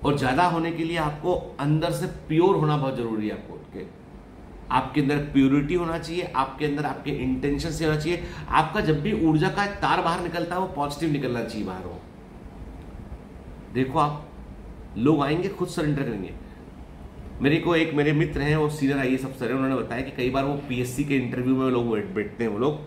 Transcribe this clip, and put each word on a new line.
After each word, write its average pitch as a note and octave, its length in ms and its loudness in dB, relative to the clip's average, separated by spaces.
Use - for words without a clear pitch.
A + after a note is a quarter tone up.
और C#3+ 140 4
ज्यादा C3+ 260 4
होने E3 280 2
के D#3+ 120 -2
लिए E3 120 -2
आपको D#3+ 640 -2
अंदर D#3 300 4
से E3+ 160 -2
pure F3+ 500 4
होना D3+ 200 4
बहुत C3 200 0
जरूरी A2 320 -2
है। G2+ 40 -2
आपको, - 220 -10
ओके, F2+ 320 -12
आपके C3 300 2
अंदर C#3+ 160 4
purity C#3+ 580 4
होना E3+ 240 2
चाहिए, E3 380 -4
आपके C#3+ 300 0
अंदर C#3+ 200 0
आपके C3+ 240 -4
intention C#3+ 600 0
से D3+ 160 -2
होना D3+ 140 2
चाहिए। E3+ 220 0
आपका D#3 320 4
जब D3 220 2
भी F#3+ 240 2
ऊर्जा D#3 220 6
का G3+ 180 0
तार F3 360 0
बाहर E3+ 180 0
निकलता F3 340 -2
है, F#3 60 0
वो F#3+ 60 0
पॉजिटिव D3 460 -2
निकलना A#2+ 320 0
चाहिए G#2 220 -6
बाहर। F#2 160 -6
वो E2+ 180 -10
देखो, B2+ 240 2
आप D3 300 0
लोग C#3+ 240 4
आएंगे, E3 260 0
खुद F3+ 200 -4
surrender D3 340 0
करेंगे। G2+ 320 -4
मेरे C#3+ 160 4
को E3 200 2
एक, D#3+ 180 2
मेरे D3 180 4
मित्र D3+ 280 2
हैं, D3 160 4
वो D3+ 120 4
सीनियर C#3 300 0
आईएएस C3 260 2
अफसर C3 220 -6
हैं, A#2+ 80 0
उन्होंने C3+ 220 2
बताया A#2 240 -2
कि C3 100 -4
कई B2+ 200 0
बार C3+ 140 2
वो C#3+ 100 0
पीएससी B2+ 500 -2
के C#3+ 120 2
interview B2+ 400 2
में C3 140 4
लोग A#2+ 240 2
बैठ-, G2 200 -2
बैठते G#2+ 300 -2
हैं, A2 60 2
वो G2+ 80 -4
लोग C#3+ 160 2